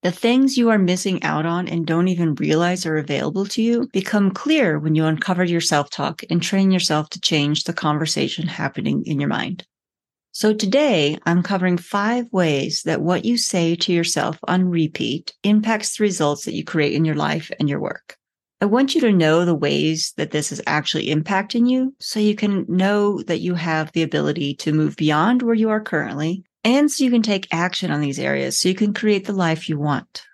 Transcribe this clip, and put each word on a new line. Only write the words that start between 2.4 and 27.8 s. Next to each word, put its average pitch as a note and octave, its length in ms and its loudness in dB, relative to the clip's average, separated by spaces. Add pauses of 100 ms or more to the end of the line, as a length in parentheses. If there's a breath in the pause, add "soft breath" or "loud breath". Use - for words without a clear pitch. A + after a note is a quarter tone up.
are D#3+ 100 -2
available D3 520 -2
to A3+ 140 -4
you A#3 300 0
become G3 400 0
clear G#3+ 480 0
when D#3 160 0
you D#3+ 80 2
uncover D#3+ 400 0
your E3+ 160 0
self-talk D3+ 720 -2
and E3+ 120 2
train F#3+ 300 2
yourself D#3+ 380 0
to - 100 -12
change D3 460 0
the D3 80 -4
conversation D3+ 760 -2
happening D3 580 -4
in C#3+ 140 -2
your C#3+ 80 0
mind. - 380 -4 (680)
So G#3+ 200 2
today, G#3 720 2
I'm F3 160 4
covering F3+ 380 0
five A3+ 520 -2
ways D#3 520 0
that - 180 -2
what F3 240 0
you A#3+ 120 0
say E3+ 400 0
to - 140 -2
yourself E3 520 0
on F#3 260 2
repeat D#3+ 720 -2
impacts G#3+ 560 0
the G#3+ 60 0
results D#3+ 420 0
that - 80 -8
you - 100 -6
create D#3 300 0
in D#3+ 120 2
your D#3 100 0
life D3+ 340 -2 (100)
and D3+ 80 2
your C#3+ 120 -2
work. - 360 -8 (460)
I G3+ 40 2
want B3+ 280 2
you E4 80 2
to A3+ 100 4
know E3+ 340 4
the E3+ 100 4
ways D3 600 0
that D#3 140 -4
this D3+ 220 -4
is C3+ 160 -8
actually - 400 -2
impacting G3 600 0
you C4 320 0
so - 200 -8
you G#3 160 2
can G3+ 340 -2
know G3+ 540 2
that E3 160 -2
you F3 160 -2
have D#3+ 380 -2
the E3 100 0
ability D3 540 -2
to D#3 160 -2
move D3+ 220 0
beyond E3 460 2
where A#3 140 0
you A3 160 2
are G#3+ 100 0
currently, E3 640 -4 (200)
and C#4+ 280 4
so - 120 -2
you B3+ 60 2
can A#3+ 140 4
take G3+ 280 -2
action F3 380 -2